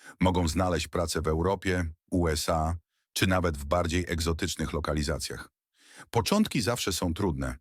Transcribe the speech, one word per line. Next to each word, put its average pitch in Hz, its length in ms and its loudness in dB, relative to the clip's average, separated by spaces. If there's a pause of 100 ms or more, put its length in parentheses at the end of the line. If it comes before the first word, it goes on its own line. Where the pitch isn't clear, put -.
(200)
mogą 90 280 4
znaleźć 87 400 0
pracę 85 340 -2
w 76 60 -2
Europie, 90 640 0 (180)
U 87 180 2
S 76 200 -2
A 80 260 2 (380)
czy - 140 0
nawet 90 320 2
w 69 60 -8
bardziej 87 440 0
egzotycznych 80 640 -2
lokalizacjach. 76 760 -4 (640)
Początki 202 520 2
zawsze 117 300 0
są 87 220 -2
trudne, 67 460 -2